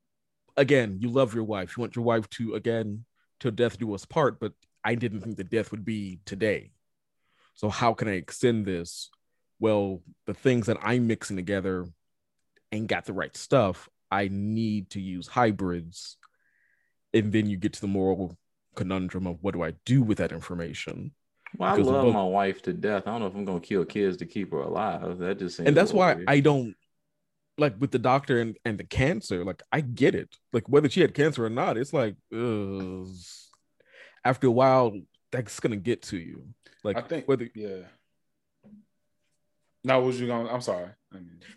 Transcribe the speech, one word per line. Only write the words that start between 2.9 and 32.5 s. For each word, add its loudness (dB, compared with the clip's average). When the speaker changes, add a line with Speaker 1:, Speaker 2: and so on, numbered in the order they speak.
Speaker 1:
"Till -2
death 0
do -4
us -8
part," 2
but -6
I 0
didn't -4
think -8
the -8
death -2
would -10
be -6
today. -2
So -4
how 2
can -4
I 0
extend 0
this? -6
Well, 0
the -6
things 2
that 0
I'm 2
mixing -4
together -4
ain't -4
got -2
the -8
right -6
stuff. 0
I 0
need -4
to -10
use -8
hybrids. -2
And 4
then 2
you -2
get -4
to -16
the -4
moral 0
conundrum -4
of, -8
what -2
do -4
I -2
do 6
with 2
that -2
information? -10
Speaker 2:
Well, 0
I 2
Speaker 1:
Because 4
Speaker 2:
love 4
Speaker 1:
both 8
Speaker 2:
my 2
wife 2
to -2
death. -2
I -4
don't -4
know -2
if -8
I'm -4
gonna -2
kill 0
kids 0
to -10
keep -6
her -2
alive. -4
That -4
just -6
seems -4
Speaker 1:
And 8
that's 6
Speaker 2:
a 2
little 6
Speaker 1:
why 4
Speaker 2:
weird. -2
Speaker 1:
I 6
don't, 2
like, 2
with 0
the 2
doctor 2
and, -4
and -2
the -10
cancer, 0
like, -8
I 2
get 2
it. -8
Like, 0
whether 6
she 4
had 4
cancer 0
or -2
not, -2
it's -4
like, 0
ugh, -4